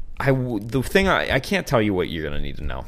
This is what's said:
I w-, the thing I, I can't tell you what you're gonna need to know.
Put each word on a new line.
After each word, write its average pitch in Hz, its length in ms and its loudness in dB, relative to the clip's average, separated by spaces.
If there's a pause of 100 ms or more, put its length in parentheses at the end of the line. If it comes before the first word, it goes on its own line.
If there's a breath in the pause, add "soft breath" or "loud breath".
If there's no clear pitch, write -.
(200)
I 127 60 0
w-, 127 340 2
the 120 220 -2
thing 190 260 4
I, 110 280 2
I 135 40 2
can't 185 260 -2
tell 123 160 4
you 104 120 2
what 87 160 0
you're 78 140 -4
gonna 73 180 -2
need - 160 -4
to 73 60 -6
know. 65 240 -4